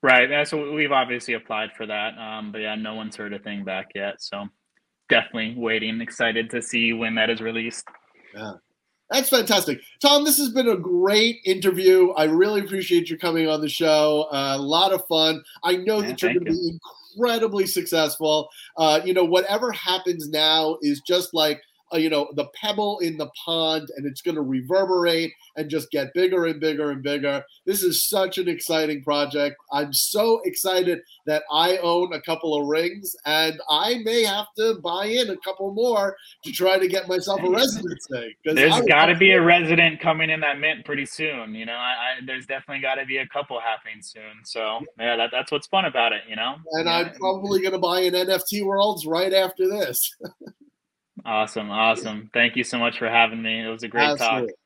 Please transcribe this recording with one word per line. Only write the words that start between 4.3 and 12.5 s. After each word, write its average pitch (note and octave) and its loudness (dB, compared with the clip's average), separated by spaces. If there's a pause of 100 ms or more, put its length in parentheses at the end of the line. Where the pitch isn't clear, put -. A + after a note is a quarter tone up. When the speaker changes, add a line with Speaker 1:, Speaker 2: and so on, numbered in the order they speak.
Speaker 1:
definitely A2+ 0
waiting, A2 -2
excited A2+ -2
to A#2 -4
see A#2 0
when A2+ -2
that A2 2
is A2+ -2
released. A2+ -6 (480)
Speaker 2:
Yeah. G#2 -12 (560)
That's C4 0
fantastic. G3 2 (200)
Tom, C#4+ 6
this C#4+ 2
has C#4+ 0
been A#3 2
a G#3+ 4
great G3 2
interview. F#3 6
I D#3 2
really G3 4